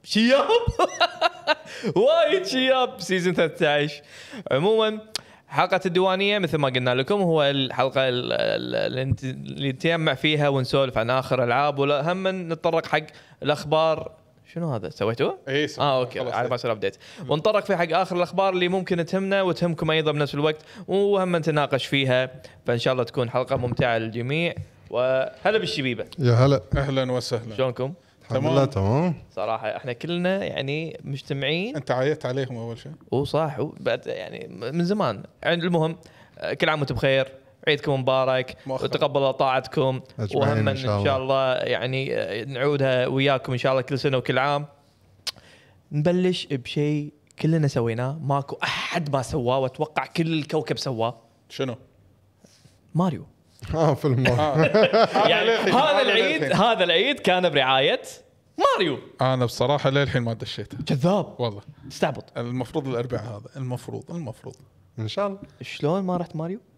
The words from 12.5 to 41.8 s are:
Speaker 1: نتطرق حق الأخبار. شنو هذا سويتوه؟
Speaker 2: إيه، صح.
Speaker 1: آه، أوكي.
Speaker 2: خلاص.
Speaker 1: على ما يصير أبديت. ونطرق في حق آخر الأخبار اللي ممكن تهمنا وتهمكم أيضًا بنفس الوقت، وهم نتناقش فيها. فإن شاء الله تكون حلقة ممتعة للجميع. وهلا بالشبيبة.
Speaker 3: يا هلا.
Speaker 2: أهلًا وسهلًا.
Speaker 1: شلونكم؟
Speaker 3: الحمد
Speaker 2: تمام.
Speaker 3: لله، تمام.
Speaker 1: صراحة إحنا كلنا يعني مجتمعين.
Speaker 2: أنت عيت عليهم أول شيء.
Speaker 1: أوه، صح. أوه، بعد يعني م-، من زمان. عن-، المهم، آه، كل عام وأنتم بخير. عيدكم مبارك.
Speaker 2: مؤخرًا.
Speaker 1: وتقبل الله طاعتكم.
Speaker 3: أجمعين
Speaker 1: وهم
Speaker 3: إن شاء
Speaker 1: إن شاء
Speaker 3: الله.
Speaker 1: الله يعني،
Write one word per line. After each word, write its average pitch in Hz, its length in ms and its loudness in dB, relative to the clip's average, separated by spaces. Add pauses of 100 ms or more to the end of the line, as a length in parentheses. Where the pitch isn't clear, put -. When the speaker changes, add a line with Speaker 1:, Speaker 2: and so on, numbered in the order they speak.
Speaker 1:
نتطرق 160 340 0
حق 156 200 0 (360)
الأخبار. 156 720 0 (400)
شنو 165 220 -4
هذا 92 160 -6
سويتوه؟ 117 480 -2 (100)
Speaker 2:
إيه، 143 180 0
صح. - 160 -6
Speaker 1:
آه، 135 180 2
أوكي. 120 200 -4
Speaker 2:
خلاص. 123 140 -4
Speaker 1:
على 123 140 0
ما 127 60 0
يصير 120 180 -2
أبديت. 101 240 -4 (320)
ونطرق 202 360 2
في 196 120 0
حق 170 160 0
آخر 180 240 0
الأخبار 185 360 0
اللي 180 160 0
ممكن 180 380 -2
تهمنا 190 360 0
وتهمكم 170 480 0
أيضًا 156 220 2
بنفس 147 220 0
الوقت، 151 280 0 (260)
وهم 190 480 2
نتناقش 147 500 0
فيها. 131 440 2 (360)
فإن 120 120 0
شاء 131 140 0
الله 127 120 0
تكون 117 260 -4
حلقة 127 260 0
ممتعة 120 420 0
للجميع. 120 560 -2 (360)
وهلا 131 680 0
بالشبيبة. 131 460 -2 (140)
Speaker 3:
يا 123 140 4
هلا. 131 280 6 (160)
Speaker 2:
أهلًا 135 360 0
وسهلًا. 113 440 -4
Speaker 1:
شلونكم؟ 131 380 -2 (280)
Speaker 3:
الحمد 127 200 -2
Speaker 2:
تمام. 123 100 2
Speaker 3:
لله، 139 120 6
تمام. 135 500 2 (220)
Speaker 1:
صراحة 110 400 -4
إحنا 127 160 -8
كلنا 175 520 -2
يعني 151 600 -6
مجتمعين. 147 720 -4
Speaker 2:
أنت 143 140 -8
عيت 135 360 0
عليهم 127 300 -4
أول 117 220 -10
شيء. 143 140 -16 (200)
Speaker 1:
أوه، 135 120 0
صح. 151 340 -2
أوه، 151 220 -4
بعد - 260 -4
يعني - 420 -10
م-، 120 280 -8
من 175 80 2
زمان. 170 380 -2 (220)
عن-، 165 180 0
المهم، 165 340 0 (420)
آه، 85 160 -4
كل 170 140 0
عام 156 100 0
وأنتم 139 160 -2
بخير. 135 340 2 (400)
عيدكم 143 320 0
مبارك. 131 560 0 (100)
Speaker 2:
مؤخرًا. 131 180 -4
Speaker 1:
وتقبل 143 320 0
الله 135 140 4
طاعتكم. 131 680 0 (180)
Speaker 3:
أجمعين 131 300 0 (100)
Speaker 1:
وهم 107 100 2
Speaker 3:
إن 104 80 -2
شاء 110 220 -2
Speaker 1:
إن 101 60 0
شاء 135 120 2
Speaker 3:
الله. 131 360 0
Speaker 1:
الله - 20 2
يعني، 123 640 -2